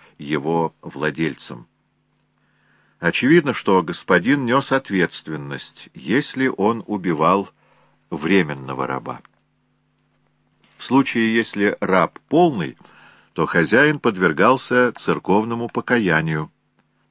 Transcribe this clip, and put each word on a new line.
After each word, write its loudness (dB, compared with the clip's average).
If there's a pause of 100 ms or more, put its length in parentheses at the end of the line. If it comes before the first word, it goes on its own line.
(180)
его -4
владельцем. -8 (1300)
Очевидно, 2
что 2
господин 0
нёс 0
ответственность, -4
если -2
он -2
убивал 0 (600)
временного -2
раба. -8 (1600)
В -12
случае, 2
если 0
раб 2 (120)
полный, 2 (560)
то -2
хозяин 2
подвергался 2
церковному -2
покаянию, 0 (600)